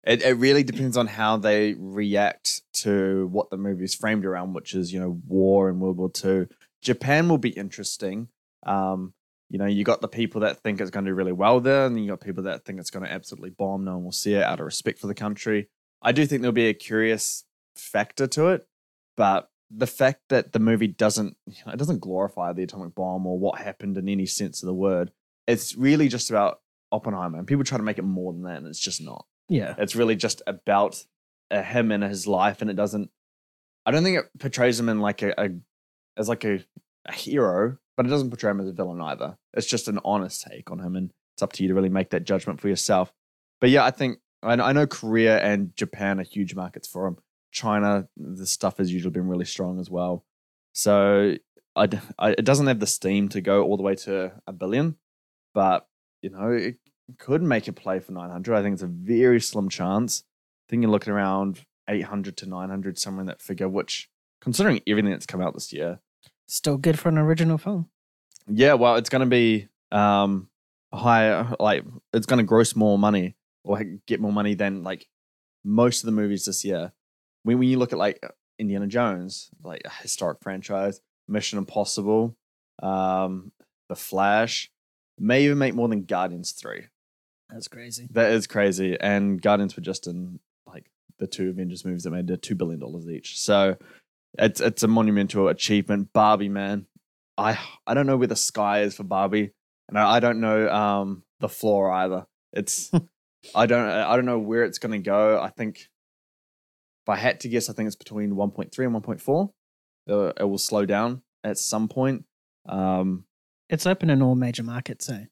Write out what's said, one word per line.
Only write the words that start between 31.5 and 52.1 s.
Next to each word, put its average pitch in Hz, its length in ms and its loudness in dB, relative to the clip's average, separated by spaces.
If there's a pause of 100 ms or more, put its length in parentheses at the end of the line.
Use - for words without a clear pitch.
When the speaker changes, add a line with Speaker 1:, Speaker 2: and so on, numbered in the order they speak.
Speaker 1:
uh, 101 100 0
him 113 300 0
and 101 120 0
his 98 240 -6
life, 98 340 2
and 107 100 -2
it 98 40 -6
doesn't, 104 340 -2 (760)
I - 60 2
don't 160 120 4
think 185 140 2
it - 80 -2 (140)
portrays 123 400 2
him 117 100 0
in, 107 100 0
like, 104 220 0
a, 101 160 0
a, 101 120 0 (680)
as, 107 120 -2
like, 117 160 -4
a, 98 180 0 (420)
a - 80 -10
hero, 117 640 0 (200)
but 123 80 0
it 123 40 0
doesn't 139 200 0
portray 113 220 -2
him 101 100 -2
as 95 60 -4
a 95 60 -6
villain 87 280 -6
either. 76 360 -8 (160)
It's - 140 -2
just - 200 -4
an 104 180 -4
honest 95 440 -4
take - 220 -16
on 90 80 -10
him, 90 160 -6
and 92 160 -6 (240)
it's - 80 -4
up 95 100 -6
to 95 100 -4
you 92 60 2
to 92 60 2
really 95 140 2
make 95 220 0
that 85 120 -2
judgment 92 380 -2
for 101 80 -2
yourself. 92 440 0 (480)
But 127 80 6
yeah, 135 160 6
I 131 60 4
think, 131 280 -4 (220)
I, 113 120 2
I 120 200 4
know 147 140 4
Korea 113 520 4
and 101 360 0
Japan 98 440 -4
are 92 40 -6
huge 92 320 -6
markets 92 320 -12
for 95 200 -6
him. 87 100 -6 (340)
China, 104 560 0 (100)
the 92 280 -12
stuff - 320 -2
has 92 140 0
usually 90 200 -2
been 90 160 -2
really 90 180 -2
strong 92 340 -6
as 87 100 -10
well. 90 360 -4 (480)
So 101 640 4 (400)
I 104 120 4
d-, 98 120 -2 (200)